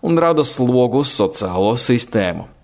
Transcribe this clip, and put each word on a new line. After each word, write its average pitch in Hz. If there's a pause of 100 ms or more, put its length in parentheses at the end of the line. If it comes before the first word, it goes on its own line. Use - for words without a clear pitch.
un 165
rada 165
slogu 123
uz -
sociālo 95
sistēmu. 101 (160)